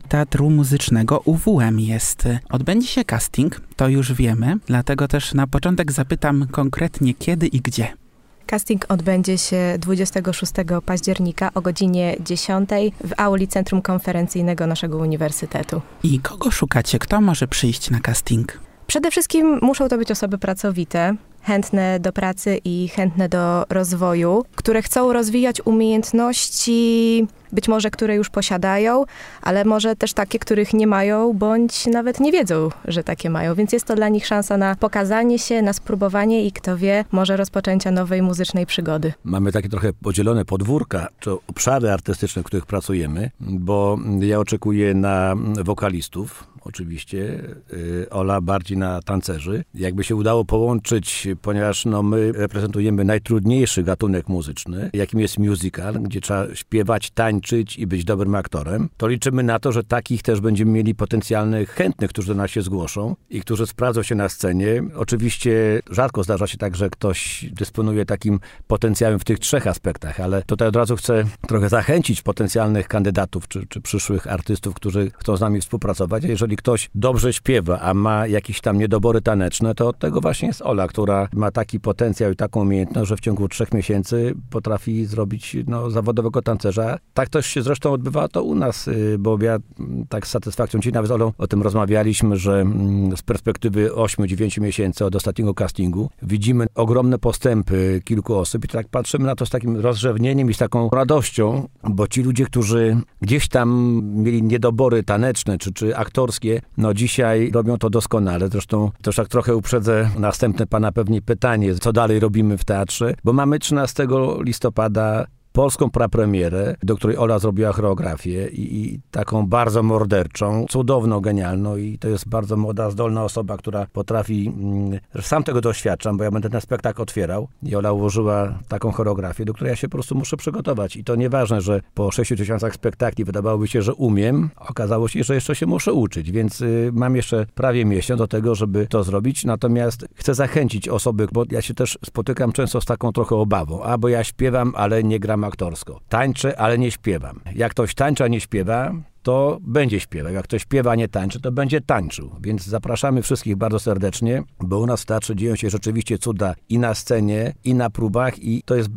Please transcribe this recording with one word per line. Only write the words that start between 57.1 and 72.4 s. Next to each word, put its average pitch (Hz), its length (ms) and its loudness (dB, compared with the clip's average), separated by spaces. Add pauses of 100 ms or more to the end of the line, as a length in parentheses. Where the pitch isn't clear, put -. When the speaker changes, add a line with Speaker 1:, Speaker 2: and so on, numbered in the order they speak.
Speaker 3:
tańczyć 113 640 0
i 110 100 -4
być 87 160 -2
dobrym 101 320 0
aktorem, 92 600 -4
to 110 100 -2
liczymy 127 360 0
na 113 160 2
to, 135 120 0
że 117 120 0
takich 120 400 -2
też 104 180 2
będziemy 110 300 4
mieli 110 240 2
potencjalnych 107 720 0
chętnych, 185 400 -2
którzy 95 180 -6
do 104 60 -2
nas 98 180 -2
się 113 100 -2
zgłoszą 95 540 -4 (140)
i 107 120 -8
którzy 110 260 -2
sprawdzą 117 360 -2
się 117 120 -2
na 101 140 0
scenie. 101 540 0 (120)
Oczywiście 113 920 0
rzadko 113 340 0
zdarza 98 240 0
się - 100 -8
tak, 98 180 -4
że 95 140 0
ktoś - 640 -4
dysponuje 107 540 -2
takim 101 340 0 (280)
potencjałem 110 520 2
w - 40 -8
tych 104 160 0
trzech 127 280 0
aspektach, 85 520 -4
ale 95 240 -2
tutaj 110 240 0
od 104 80 0
razu 117 200 2
chcę 110 280 0 (240)
trochę 104 220 2
zachęcić 117 520 2
potencjalnych 107 640 0